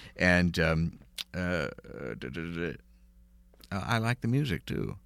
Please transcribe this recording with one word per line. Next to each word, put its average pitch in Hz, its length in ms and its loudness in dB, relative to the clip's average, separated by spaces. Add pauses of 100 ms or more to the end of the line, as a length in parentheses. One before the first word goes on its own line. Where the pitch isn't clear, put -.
(160)
and, 90 440 4
um, 82 400 2 (360)
uh, 90 40 -4
uh, 90 300 -2 (480)
duh, 65 120 -10
duh, 76 120 -8
duh, 85 300 -4
duh. - 20 -8 (960)
Uh, 101 140 -2
I 117 140 2
like 117 220 0
the 117 60 0
music 123 380 0
too. 50 300 -4 (100)